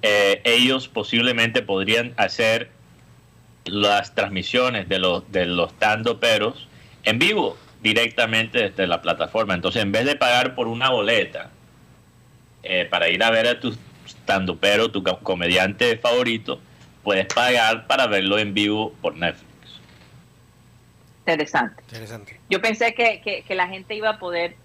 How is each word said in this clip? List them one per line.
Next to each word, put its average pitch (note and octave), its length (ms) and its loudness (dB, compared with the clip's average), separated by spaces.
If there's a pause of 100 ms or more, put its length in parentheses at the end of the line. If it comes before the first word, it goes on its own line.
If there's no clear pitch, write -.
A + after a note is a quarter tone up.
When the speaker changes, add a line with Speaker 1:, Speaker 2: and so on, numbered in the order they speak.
Speaker 1:
eh, G2+ 420 4
ellos B2 440 4
posiblemente A#2 720 0
podrían A2 540 -2
hacer A2+ 540 0 (920)
las G2+ 500 2
transmisiones G2+ 760 -2
de F#2+ 120 0
los, F#2 320 0
de F2+ 140 0
los F2 260 -2
stand-uperos A2 960 0 (360)
en G#2+ 140 0
vivo E3 380 0 (260)
directamente A2+ 880 0
desde F#2+ 160 -2
la E2+ 160 -2
plataforma. F#2 520 -2
Entonces, F2+ 280 -2
en G2 80 -2
vez A2 140 0
de C#3+ 100 0
pagar B2+ 400 2
por B2 140 -2
una B2 220 -2
boleta, G#2+ 600 0 (1120)
eh, F2+ 260 -2
para - 200 0
ir F2+ 160 0
a A2+ 60 4
ver A2+ 180 2
a A#2+ 120 0
tu A#2 160 -6 (300)
stand-upero, G2 840 0
tu G2+ 120 -6
co-, F#2 180 -2
comediante F#2 760 0
favorito, A#2+ 640 -2 (420)
puedes F#2+ 240 0
pagar A#2 600 2
para C3+ 200 2
verlo G2+ 320 2
en G#2 160 -2
vivo G#2 460 0
por D#2+ 160 -4
Netflix. E2 320 -6 (1700)
Speaker 2:
Interesante. D3 640 -2
Speaker 3:
Interesante. A2+ 560 -16 (100)
Speaker 2:
Yo F#3 100 0
pensé A3+ 340 0
que, A3+ 280 0
que, G3+ 240 -6
que G3 80 -4
la F#3 140 -2
gente F#3+ 260 -10
iba G#3+ 160 -2
a G#3+ 80 -4
poder F3 460 -4